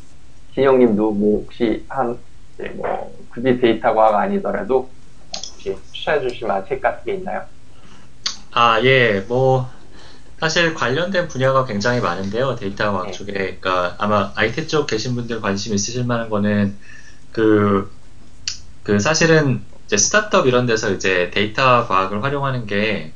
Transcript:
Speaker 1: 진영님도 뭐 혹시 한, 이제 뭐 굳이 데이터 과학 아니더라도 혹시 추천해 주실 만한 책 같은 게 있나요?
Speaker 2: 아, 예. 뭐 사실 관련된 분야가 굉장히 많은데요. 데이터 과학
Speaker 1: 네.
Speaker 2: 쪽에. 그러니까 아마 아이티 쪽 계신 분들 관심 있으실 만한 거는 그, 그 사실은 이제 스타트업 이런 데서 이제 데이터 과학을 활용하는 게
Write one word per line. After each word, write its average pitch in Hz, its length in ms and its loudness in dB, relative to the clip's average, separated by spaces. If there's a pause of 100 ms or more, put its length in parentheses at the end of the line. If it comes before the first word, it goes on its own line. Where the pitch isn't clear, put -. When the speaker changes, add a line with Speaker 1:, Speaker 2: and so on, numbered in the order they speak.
(540)
Speaker 1:
진영님도 120 580 6
뭐 104 300 2
혹시 - 460 -2
한, 123 300 -4 (360)
이제 - 160 -8
뭐 - 600 -6
굳이 123 300 2
데이터 113 340 4
과학 110 220 6
아니더라도 101 720 0 (640)
혹시 98 240 -6 (160)
추천해 143 360 0
주실 117 180 -6
만한 98 220 -2
책 131 140 -2
같은 - 220 -2
게 107 100 -2
있나요? 95 280 -6 (1080)
Speaker 2:
아, 117 300 6
예. 123 460 6
뭐 131 420 2 (680)
사실 160 360 2
관련된 151 540 0
분야가 131 380 2
굉장히 117 340 0
많은데요. 101 560 -2
데이터 101 360 -2
과학 92 140 -2
Speaker 1:
네. 98 60 -8
Speaker 2:
쪽에. 101 200 -8
그러니까 92 680 -2
아마 104 360 2
아이티 110 340 0
쪽 147 200 0
계신 117 260 -2
분들 117 260 -4
관심 104 340 -2
있으실 113 300 -2
만한 117 240 -2
거는 104 480 2 (560)
그, 104 580 4 (920)
그 104 180 2
사실은 156 640 4 (220)
이제 107 100 2
스타트업 202 500 4
이런 123 200 4
데서 113 260 2
이제 90 400 2
데이터 120 540 2
과학을 95 360 0
활용하는 139 440 -2
게 101 500 -2